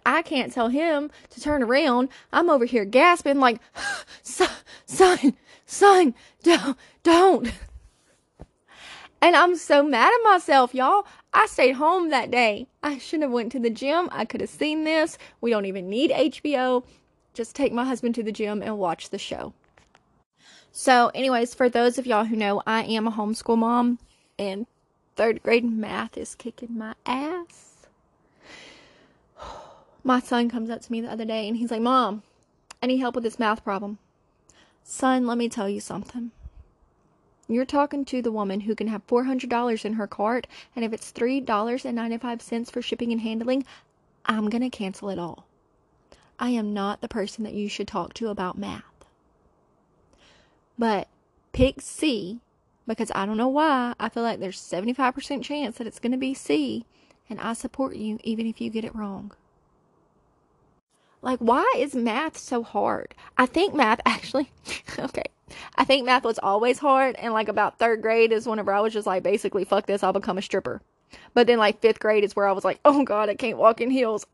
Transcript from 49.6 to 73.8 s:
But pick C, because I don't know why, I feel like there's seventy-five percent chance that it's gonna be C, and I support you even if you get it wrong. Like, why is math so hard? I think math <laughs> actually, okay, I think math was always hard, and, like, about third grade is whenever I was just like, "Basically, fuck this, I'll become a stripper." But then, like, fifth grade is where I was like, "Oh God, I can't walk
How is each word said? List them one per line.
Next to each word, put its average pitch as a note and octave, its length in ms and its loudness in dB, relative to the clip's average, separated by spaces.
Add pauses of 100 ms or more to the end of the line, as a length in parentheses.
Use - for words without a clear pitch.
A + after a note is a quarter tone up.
But A3 300 0 (460)
pick - 280 2
C, A3+ 580 -4 (480)
because A3 260 -6
I G3 140 -4
don't G#3+ 100 -4
know A#3+ 100 0
why, C4+ 520 0
I A#3 100 -6
feel A#3 140 -6
like A3+ 160 -2
there's F#3 200 -8
seventy-five B3 540 -2
percent C#4 300 -8
chance C#4+ 340 -6
that A#3 80 -10
it's - 140 -14
gonna B3 180 -2
be C4 160 -4
C, C4+ 500 -2 (460)
and A3 100 -12
I A3 140 -6
support C4+ 420 -8
you G#3+ 280 -8
even A3+ 240 -4
if A3+ 120 -8
you A#3 120 -6
get A3 140 -6
it A3+ 100 -12
wrong. G3+ 380 -10 (1900)
Like, B3+ 180 -4
why C4+ 380 4
is C#4+ 160 -2
math B3+ 440 -4
so A#3+ 260 -4
hard? G#3+ 500 -4 (240)
I B3+ 80 6
think E4 300 0
math A#3 260 2
<laughs> - 40 -2
actually, B3 460 -2 (460)
okay, - 280 -8 (500)
I - 80 4
think C4+ 220 2
math B3 180 2
was A3+ 160 -2
always A3 400 0
hard, C4+ 380 2
and, A3+ 160 -6
like, A3 140 0
about G#3 300 -2
third A3+ 240 2
grade A3+ 300 4
is A3+ 160 -2
whenever G#3 260 -2
I G3+ 80 2
was A3 120 0
just G#3+ 140 -4
like, F#3 160 -2
"Basically, G3+ 400 0
fuck G3+ 220 0
this, G3+ 180 -2
I'll F#3+ 100 2
become G3 240 -2
a G3 40 -6
stripper." - 400 -6 (520)
But A#3+ 140 6
then, A#3+ 120 4
like, G#3+ 220 2
fifth A3 180 4
grade G#3+ 240 2
is G3+ 120 -2
where G3+ 120 2
I G3 40 2
was F#3+ 140 -2
like, F#3+ 180 -2
"Oh C#4+ 200 6
God, G#3+ 260 0
I G#3 60 -2
can't A3 220 -6
walk A3 240 6